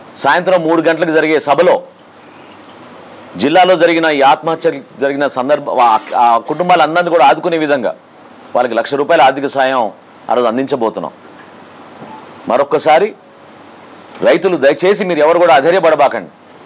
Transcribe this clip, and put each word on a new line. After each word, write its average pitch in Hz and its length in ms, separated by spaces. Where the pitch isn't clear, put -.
సాయంత్రం 170 460
మూడు 165 180
గంటలకు 160 300
జరిగే 156 280
సభలో 156 440
జిల్లాలో 180 380
జరిగిన 165 300
ఈ 147 160
ఆత్మహత్య 156 600
జరిగిన 139 260
సందర్భ-, 135 420
ఆ, 113 300
ఆ 120 220
కుటుంబాలందరినీ 170 720
కూడా 160 160
ఆదుకునే 160 320
విధంగా 143 380
వాళ్ళకి 120 200
లక్ష 113 180
రూపాయల 147 280
ఆర్థిక 139 240
సాయం 131 460
ఆ 113 40
రోజు 120 140
అందించబోతున్నాం. 117 640
మరొక్కసారి 151 680
రైతులు 170 360
దయచేసి 170 480
మీరు 170 140
ఎవరు 165 200
కూడా 170 140
అధైర్యపడబాకండి. 143 760